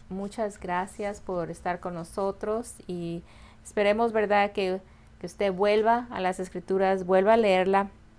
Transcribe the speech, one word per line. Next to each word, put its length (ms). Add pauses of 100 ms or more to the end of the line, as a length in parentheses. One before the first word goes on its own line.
muchas 500
gracias 600
por 300
estar 300
con 160
nosotros 800 (100)
y 380 (400)
esperemos, 480
¿verdad?, 400
que, 280 (400)
que 60
usted 260
vuelva 600
a 100
las 180
Escrituras, 680
vuelva 260
a 40
leerla, 520 (300)